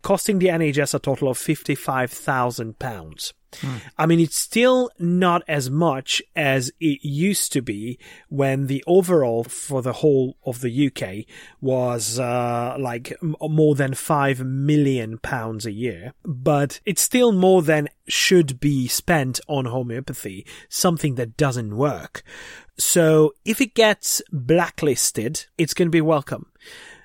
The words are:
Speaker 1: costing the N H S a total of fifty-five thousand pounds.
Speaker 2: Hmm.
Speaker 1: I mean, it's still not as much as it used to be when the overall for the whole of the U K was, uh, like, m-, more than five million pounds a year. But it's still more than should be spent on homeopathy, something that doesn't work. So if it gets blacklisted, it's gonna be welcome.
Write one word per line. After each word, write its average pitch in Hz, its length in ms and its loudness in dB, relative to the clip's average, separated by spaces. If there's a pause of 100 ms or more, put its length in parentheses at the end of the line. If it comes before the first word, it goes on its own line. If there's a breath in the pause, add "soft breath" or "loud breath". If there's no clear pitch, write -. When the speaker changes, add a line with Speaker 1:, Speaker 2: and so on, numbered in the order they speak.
Speaker 1:
costing 196 380 0
the 180 100 4
N 165 120 0
H 147 160 0
S 143 160 0
a 147 40 0
total 135 300 -2
of 127 100 -2
fifty-five 135 720 -2
thousand 123 680 -4
pounds. 87 520 -10 (280 loud breath)
Speaker 2:
Hmm. 135 160 -8 (220 loud breath)
Speaker 1:
I 156 80 0
mean, 165 120 6
it's 165 200 2
still 247 600 2
not 175 480 2
as 147 220 -2
much 139 540 0 (120)
as 135 460 0
it 151 240 0
used 151 480 -2
to 143 80 0
be 120 380 -8 (320 loud breath)
when 135 360 0
the 131 200 -2
overall 165 580 4
for 131 380 -6
the 123 100 -2
whole 135 540 2
of 123 160 -8
the 127 80 -2
U 135 200 0
K 101 360 -10 (340 loud breath)
was, 123 580 -2
uh, 120 600 -2
like, 123 320 -6 (100)
m-, 156 160 -4
more 151 360 4
than 135 180 0
five 139 500 0
million 135 760 0
pounds 113 480 -6
a 113 40 -8
year. 123 440 -8 (100)
But 143 600 -2
it's 202 160 0
still 247 280 4
more 190 300 6
than 156 300 2 (180)
should 147 500 4
be 135 300 0
spent 131 500 0 (100)
on 135 180 -2
homeopathy, 120 800 -8 (240 loud breath)
something 156 460 0
that 117 200 -6
doesn't 120 400 -2
work. 123 460 -4 (560 loud breath)
So 156 560 4 (100)
if 214 160 0
it 247 140 0
gets - 480 2 (100)
blacklisted, 143 1120 -2 (140)
it's 160 160 0
gonna 175 160 2
be 165 100 4
welcome. 151 460 -2 (580 loud breath)